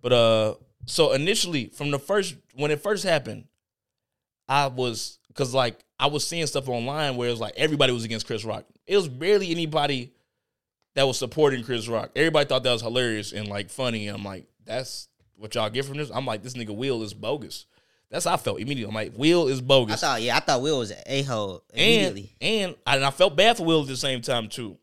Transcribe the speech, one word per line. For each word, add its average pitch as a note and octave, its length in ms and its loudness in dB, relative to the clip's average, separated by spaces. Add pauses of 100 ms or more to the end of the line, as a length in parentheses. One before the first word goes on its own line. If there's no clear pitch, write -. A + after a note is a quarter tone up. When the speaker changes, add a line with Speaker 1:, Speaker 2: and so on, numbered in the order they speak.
Speaker 1:
But, B2 120 2
uh, A2+ 420 4 (320)
so D3+ 240 4
initially, D#3 600 0
from D3 200 -6
the C#3+ 80 0
first, F#3 380 -2 (180)
when C#3+ 160 -2
it D3+ 100 0
first G3+ 220 -2
happened, B2 460 -2 (1000)
I C#3 200 2
was, B2 500 -4 (160)
'cause, B2+ 180 -2
like, B2 320 0 (140)
I C3 80 2
was D3 200 0
seeing E3 200 -2
stuff C3+ 220 -4
online C3 480 -2
where A#2+ 120 0
it A#2+ 40 0
was A#2 80 -4
like G#2+ 180 -6
everybody C#3+ 340 4
was A#2 120 -2
against A2 220 -6
Chris A2 180 -6
Rock. G#2+ 200 -8 (220)
It F#3+ 100 2
was F#3+ 100 2
barely F3 440 0
anybody D3 640 -2 (800)
that C3+ 120 4
was C3 120 2
supporting C3+ 440 2
Chris A#2 260 -4
Rock. A2+ 280 -4
Everybody D3+ 320 4
thought C3 140 0
that B2 100 2
was A#2 80 0
hilarious A2+ 520 -2
and, G#2 160 -6
like, G2+ 200 -6
funny. A2+ 400 -4
And G2+ 80 -8
I'm G2+ 80 -8
like, F#2+ 220 -12 (180)
"That's - 440 -10 (280)
what G#2+ 180 -12
y'all A2 140 0
get A#2+ 160 -4
from C#3 140 -10
this?" D3 140 -8
I'm B2+ 120 -4
like, A2 180 -6
"This B2 120 -12
nigga A2+ 200 -8
Will A#2+ 280 -2
is G2+ 100 -8
bogus." G#2 540 -8 (420)
That's C#3+ 160 -6
how E3+ 100 0
I - 40 -2
felt - 220 -4
immediately. A#2+ 280 -6
I'm G#2 60 -8
like, A2 200 -4
"Will D#3+ 320 4
is C3 140 -2
bogus." B2 420 4
Speaker 2:
I E3+ 40 0
thought, B2 160 0
yeah, A#2+ 160 2
I - 20 2
thought B2+ 220 2
Will D3 160 0
was A2 120 -4
an - 160 -14
a-hole A#2 560 -4 (120)
Speaker 1:
And, A#2 80 -2
Speaker 2:
immediately. F3+ 580 2
Speaker 1:
and, F#3+ 340 -2 (120)
and C3+ 180 2
I C#3 60 2
felt D3 260 2
bad A3 220 6
for F3 60 -4
Will D#3+ 180 4
at C3+ 60 -4
the C3 80 -6
same B2+ 260 -4
time, A#2 260 -2
too. G#2+ 340 -10